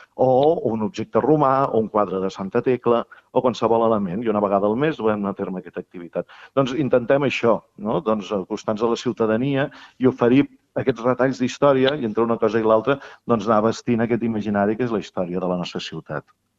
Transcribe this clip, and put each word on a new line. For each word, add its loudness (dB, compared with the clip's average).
O 4
un -2
objecte -4
romà, 2
o 0
un -4
quadre 0
de -2
Santa -4
Tecla, 0
o 0
qualsevol 2
element, 0
i -2
una 0
vegada 2
al 0
mes -2
duem 0
a -4
terme -8
aquesta -12
activitat. -10
Doncs 0
intentem 2
això, 2
no? -4
Doncs -2
acostar-nos -4
a 2
la -4
ciutadania 0
i 2
oferir 4
aquests -2
retalls 0
d'història 2
i -4
entre 0
una 0
cosa 2
i 2
l'altra, 2
doncs, 0
anar 4
vestint 0
aquest 0
imaginari 0
que -2
és -2
la -2
història -6
de -2
la -2
nostra -8
ciutat. -10